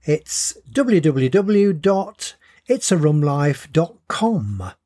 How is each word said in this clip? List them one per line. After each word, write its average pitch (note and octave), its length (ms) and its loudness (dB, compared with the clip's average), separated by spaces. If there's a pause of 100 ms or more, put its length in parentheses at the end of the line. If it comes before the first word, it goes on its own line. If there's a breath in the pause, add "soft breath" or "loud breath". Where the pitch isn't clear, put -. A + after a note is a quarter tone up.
It's - 540 -4 (160)
w A#3+ 280 2
w C3+ 280 0
w G3+ 440 2
dot F#3+ 640 -4 (320 soft breath)
its C4+ 240 0
a F#3 40 2
rumlife D3 760 0
dot E3 240 -2 (100)
com. G#2 640 -4 (160)